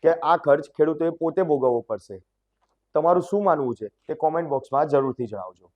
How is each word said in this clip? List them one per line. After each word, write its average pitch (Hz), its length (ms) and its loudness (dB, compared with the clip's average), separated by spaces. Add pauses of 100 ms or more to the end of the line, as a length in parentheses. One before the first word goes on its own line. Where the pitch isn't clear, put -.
કે 160 100 4
આ 165 240 2
ખર્ચ 147 300 2
ખેડૂતોએ 156 420 0
પોતે 165 320 -2
ભોગવવો 131 400 0
પડશે. 98 420 -12 (720)
તમારું 170 280 2
શું 208 200 -2
માનવું 147 320 0
છે 107 120 -10
તે - 260 -12
કોમેન્ટ 156 360 -2
બોક્સમાં 135 380 -2
જરૂરથી 135 380 0
જણાવજો. 92 500 -14